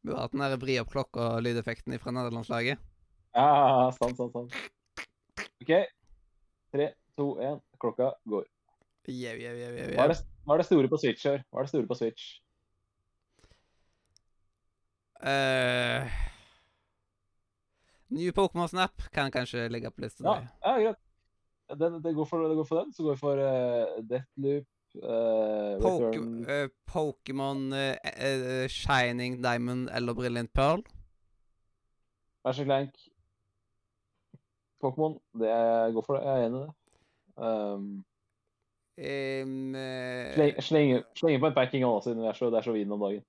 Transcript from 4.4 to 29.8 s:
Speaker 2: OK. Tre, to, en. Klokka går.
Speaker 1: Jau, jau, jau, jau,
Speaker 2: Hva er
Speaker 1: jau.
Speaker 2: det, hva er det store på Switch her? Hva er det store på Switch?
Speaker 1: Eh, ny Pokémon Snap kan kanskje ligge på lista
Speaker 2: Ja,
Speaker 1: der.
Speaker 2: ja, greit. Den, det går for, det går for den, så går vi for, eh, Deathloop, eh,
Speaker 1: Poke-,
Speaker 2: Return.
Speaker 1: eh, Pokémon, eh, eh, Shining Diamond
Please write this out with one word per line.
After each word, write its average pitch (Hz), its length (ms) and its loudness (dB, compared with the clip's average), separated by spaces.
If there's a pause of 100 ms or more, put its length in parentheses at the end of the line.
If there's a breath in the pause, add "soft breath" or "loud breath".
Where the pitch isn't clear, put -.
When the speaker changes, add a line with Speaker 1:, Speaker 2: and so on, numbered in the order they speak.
Speaker 2:
OK. 156 140 4 (1000)
Tre, 143 160 2 (240)
to, 143 220 -2 (100)
en. 143 160 -4 (160)
Klokka 123 380 -2 (100)
går. 104 240 -2 (560)
Speaker 1:
Jau, 123 320 -8
jau, 120 160 -10
jau, 120 240 -10
jau, 127 160 -8
Speaker 2:
Hva 131 140 6
er - 0 -
Speaker 1:
jau. 165 80 4
Speaker 2:
det, - 80 -8 (240)
hva 147 100 6
er 180 80 4
det - 80 2
store 135 160 6
på 147 160 0
Switch 135 240 0
her? 139 140 0 (100)
Hva - 80 -4
er 139 80 -4
det 160 80 -2
store 113 160 0
på 117 80 -4
Switch? - 300 -4 (3000)
Speaker 1:
Eh, 127 840 0 (2000 loud breath)
ny 165 240 -2
Pokémon 180 320 2
Snap 180 380 -2 (100)
kan 139 160 0
kanskje 120 400 -2
ligge 117 240 -6
på - 80 -12
lista - 240 -10
Speaker 2:
Ja, 190 80 6
Speaker 1:
der. 123 140 -4 (180)
Speaker 2:
ja, 208 140 4
greit. - 960 -6
Den, 165 240 0
det 160 160 -2
går 156 80 0
for, 165 240 -2
det 160 80 2
går 156 80 0
for 165 140 0
den, 156 160 -4
så 160 100 -4
går 147 80 2
vi 131 80 -6
for, 143 160 2
eh, 123 640 0
Deathloop, 139 640 -4 (300)
eh, 110 840 0
Speaker 1:
Poke-, 123 320 2
Speaker 2:
Return. 113 220 -4 (180)
Speaker 1:
eh, 143 160 -2 (240)
Pokémon, 139 800 -4
eh, 135 460 -4
eh, 131 520 -2
Shining 123 760 0
Diamond 123 480 -2